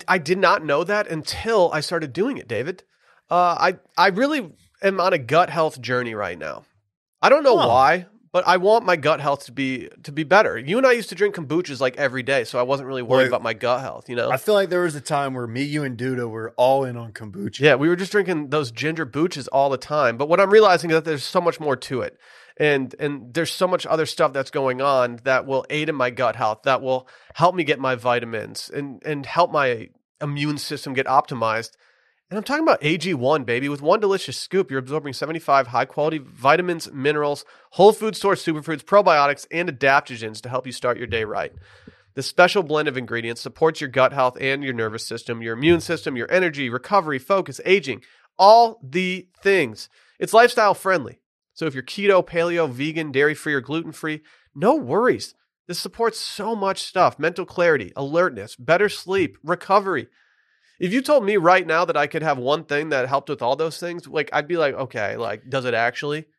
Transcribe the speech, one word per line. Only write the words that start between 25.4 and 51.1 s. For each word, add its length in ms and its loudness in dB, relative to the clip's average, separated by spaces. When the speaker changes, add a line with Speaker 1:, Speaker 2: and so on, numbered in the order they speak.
Speaker 1:
will 240 -2
aid 180 -2
in 60 -4
my 160 0
gut 240 -2
health, 300 -2
that 180 2
will 240 -2
help 180 4
me 80 -2
get 160 0
my 160 -2
vitamins 720 -4
and, 380 -10
and 200 -6
help 260 2
my 380 -2
immune 380 -4
system 340 -8
get 140 -2
optimized. 640 0
And 80 -8
I'm 60 -8
talking 200 -2
about 180 2
A 140 0
G 180 -4
one, 300 0
baby. 240 -2
With 140 -8
one 180 2
delicious 380 -2
scoop, 320 -4
you're 100 -4
absorbing 320 -8
seventy-five 560 0
high-quality 500 -2
vitamins, 720 0
minerals, 540 -2
whole 200 8
food 240 -4
source 280 0
superfoods, 380 -4
probiotics, 680 4
and 180 -4
adaptogens 720 2
to 80 -14
help 180 -4
you 60 -10
start 260 -2
your 80 -8
day 180 -4
right. 280 -6
This 120 -8
special 360 4
blend 260 -2
of 80 -6
ingredients 440 -6
supports 400 -2
your 100 -8
gut 220 2
health 280 0
and 240 -4
your 80 -6
nervous 340 -6
system, 360 -10
your 120 -8
immune 260 4
system, 360 -6
your 140 -6
energy, 400 0
recovery, 480 0
focus, 460 -4
aging, 380 0
all 440 8
the 460 -4
things. 460 2
It's 140 -4
lifestyle 420 6
friendly. 440 -4